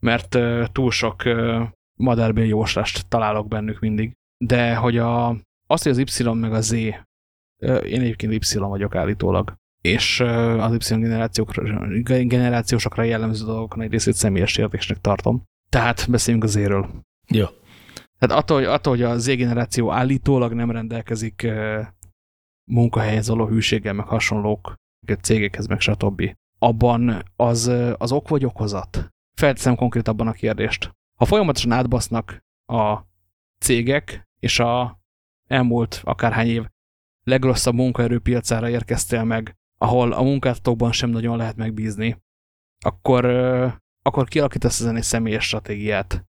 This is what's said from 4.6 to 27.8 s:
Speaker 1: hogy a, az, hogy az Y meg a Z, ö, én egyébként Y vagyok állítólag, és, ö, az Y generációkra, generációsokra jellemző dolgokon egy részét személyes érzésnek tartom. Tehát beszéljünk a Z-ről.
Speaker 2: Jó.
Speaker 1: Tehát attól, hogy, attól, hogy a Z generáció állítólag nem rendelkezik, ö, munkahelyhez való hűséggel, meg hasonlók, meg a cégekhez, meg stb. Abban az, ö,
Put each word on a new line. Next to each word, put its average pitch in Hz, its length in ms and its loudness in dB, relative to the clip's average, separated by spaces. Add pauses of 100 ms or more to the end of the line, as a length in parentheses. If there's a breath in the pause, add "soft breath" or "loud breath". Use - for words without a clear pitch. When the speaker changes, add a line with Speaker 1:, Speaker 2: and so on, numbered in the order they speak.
Speaker 1:
hogy 117 240 2
a, 117 300 2 (380)
az, 160 160 0
hogy 147 100 2
az 127 280 0
Y 120 120 2
meg 113 200 0
a 110 80 2
Z, 110 120 0
ö, - 1040 -4
én - 240 0
egyébként 113 320 0
Y 110 260 -2
vagyok 98 360 -2
állítólag, 92 600 0 (280)
és, - 380 0
ö, 117 380 2
az 113 320 0
Y 113 100 2
generációkra, 113 840 -2 (180)
generációsokra 123 1000 2
jellemző 110 420 0
dolgokon 110 380 -6
egy 107 80 -6
részét 117 240 2
személyes 98 420 2
érzésnek - 440 -2
tartom. 107 440 0 (240)
Tehát 120 420 0
beszéljünk 117 340 2
a 110 40 2
Z-ről. 101 400 0 (400)
Speaker 2:
Jó. 107 180 2 (720 loud breath)
Speaker 1:
Tehát 139 240 4
attól, 151 140 2
hogy, 135 100 2
attól, 135 260 0
hogy 120 100 2
a 120 160 0
Z 117 80 -2
generáció 120 680 0
állítólag 127 600 2
nem 120 180 -2
rendelkezik, 113 720 -6
ö, 107 380 -2 (880)
munkahelyhez 110 580 2
való 113 180 0
hűséggel, 107 460 0
meg 101 140 -4
hasonlók, 107 680 -2 (320)
meg 104 120 -2
a - 20 -10
cégekhez, 104 460 0
meg 104 140 -2
stb. 98 540 0 (240)
Abban 117 640 2 (140)
az, 120 300 2
ö, 120 320 2